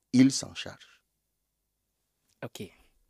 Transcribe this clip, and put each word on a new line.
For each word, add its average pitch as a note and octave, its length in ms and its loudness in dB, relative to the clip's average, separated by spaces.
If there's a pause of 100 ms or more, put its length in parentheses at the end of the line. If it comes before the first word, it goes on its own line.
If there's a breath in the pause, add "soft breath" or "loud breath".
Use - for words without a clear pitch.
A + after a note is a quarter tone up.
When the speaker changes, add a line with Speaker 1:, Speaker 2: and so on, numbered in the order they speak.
(120)
Speaker 1:
Ils C3 180 6
s'en - 240 -8
chargent. - 480 -16 (1400)
Speaker 2:
OK. - 180 -12 (480)